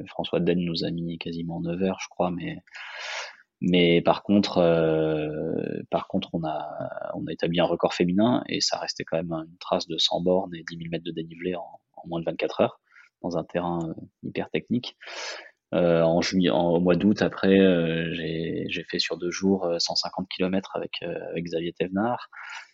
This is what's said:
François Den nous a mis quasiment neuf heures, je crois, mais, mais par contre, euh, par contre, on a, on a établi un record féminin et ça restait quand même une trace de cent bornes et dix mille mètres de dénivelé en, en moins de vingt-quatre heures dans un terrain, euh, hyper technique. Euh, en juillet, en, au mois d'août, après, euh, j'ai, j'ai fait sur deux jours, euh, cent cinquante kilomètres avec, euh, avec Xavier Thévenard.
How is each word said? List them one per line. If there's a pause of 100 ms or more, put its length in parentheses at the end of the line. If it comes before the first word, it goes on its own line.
François
Den
nous
a
mis
quasiment
neuf
heures,
je
crois,
mais, (1000)
mais
par
contre,
euh,
par
contre,
on
a, (460)
on
a
établi
un
record
féminin
et
ça
restait
quand
même
une
trace
de
cent
bornes
et
dix
mille
mètres
de
dénivelé
en, (160)
en
moins
de
vingt-quatre
heures (420)
dans
un
terrain,
euh, (280)
hyper
technique. (760)
Euh,
en
juillet,
en,
au
mois
d'août,
après,
euh,
j'ai,
j'ai
fait
sur
deux
jours,
euh,
cent
cinquante
kilomètres
avec, (100)
euh, (160)
avec
Xavier
Thévenard. (460)